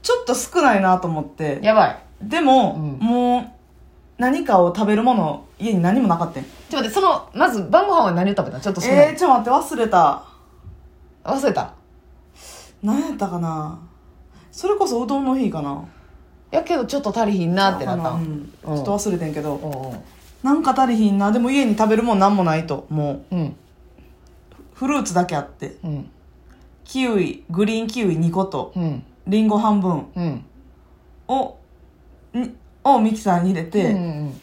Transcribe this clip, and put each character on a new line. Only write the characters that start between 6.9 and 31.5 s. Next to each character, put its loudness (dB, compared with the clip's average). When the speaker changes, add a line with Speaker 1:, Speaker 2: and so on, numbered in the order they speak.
Speaker 2:
て、 -12
そ 2
の、 2
ま 2
ず -4
晩 4
ご 2
飯 4
は 0
何 0
を -2
食 -2
べ -10
た？ -12
ち -6
ょ -4
っ -4
と -6
少 -2
な 4
い。 6
Speaker 1:
え 8
ー、 -10
ち 2
ょ 4
っ -2
と -2
待 2
っ -
て、 -8
忘 -6
れ 0
た。 4
Speaker 2:
忘 -2
れ 2
た？ -6
Speaker 1:
何 0
や -4
っ -10
た -4
か -6
な？ -6
そ -6
れ 2
こ 0
そ -2
う -6
ど -2
ん -2
の 0
日 -2
か -8
な？ -8
Speaker 2:
や 0
け -2
ど -2
ち -8
ょ 0
っ -4
と -4
足 2
り 0
ひ 0
ん 0
な 2
っ -6
て -6
な -2
っ -4
た -2
ん？ -4
Speaker 1:
う -4
ん。 -10
Speaker 2:
う -6
ん。 -2
Speaker 1:
ち -2
ょ -6
っ -6
と -2
忘 -2
れ -2
て -4
ん -6
け -6
ど。 -6
Speaker 2:
う -10
ん -8
う -12
ん。 -14
Speaker 1:
な 2
ん 0
か 2
足 2
り 2
ひ 4
ん 2
な。 2
で 2
も 0
家 2
に 2
食 2
べ 4
る 2
も 0
ん 4
何 4
も 2
な 2
い -6
と、 -8
も -4
う。 -6
Speaker 2:
う -2
ん。 -4
Speaker 1:
フ -4
ル 0
ー 0
ツ -6
だ 2
け -4
あ -2
っ -10
て。 -14
Speaker 2:
う -8
ん。 -8
Speaker 1:
キ -2
ウ 2
イ、 -6
グ 0
リ 0
ー -4
ン -6
キ -6
ウ 2
イ -2
二 0
個 -2
と、 -8
Speaker 2:
う -4
ん。 -4
Speaker 1:
リ 2
ン 4
ゴ 4
半 2
分 -2
Speaker 2:
う -6
ん。 -6
Speaker 1:
を、 -2